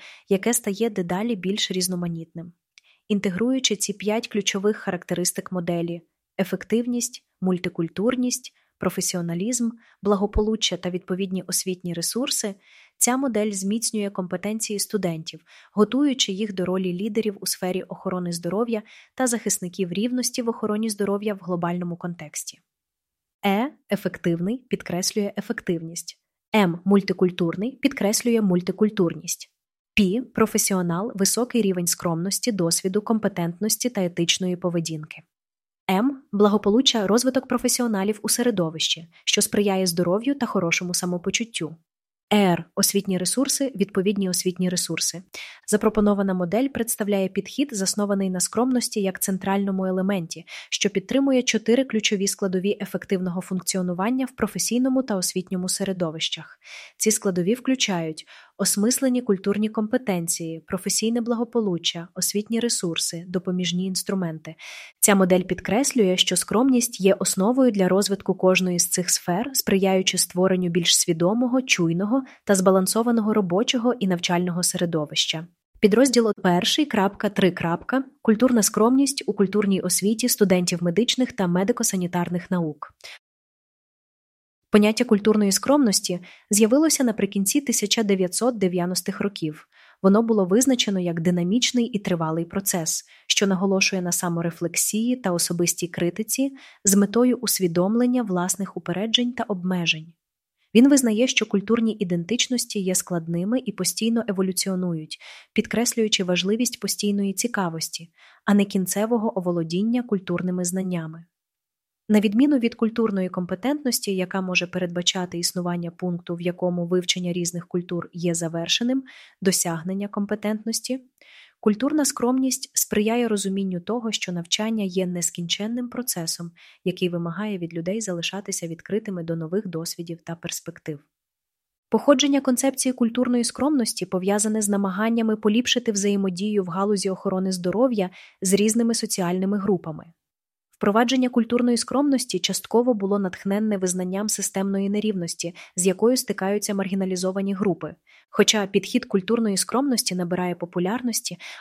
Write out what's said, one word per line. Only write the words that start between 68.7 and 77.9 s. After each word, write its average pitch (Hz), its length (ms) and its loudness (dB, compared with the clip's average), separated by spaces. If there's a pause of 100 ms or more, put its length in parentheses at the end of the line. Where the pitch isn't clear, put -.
з - 100 0
цих 175 220 -2
сфер, 208 420 -2
сприяючи 190 640 2
створенню 180 500 2
більш 170 280 2
свідомого, 226 640 2
чуйного 202 600 0 (220)
та 208 100 4
збалансованого 208 800 2
робочого 226 640 2
і 202 60 0
навчального 175 560 0
середовища. 165 840 -2 (340)
Підрозділ 226 520 6 (100)
перший 180 440 2
крапка 202 420 0
три 196 220 4
крапка – 175 540 -2 (180)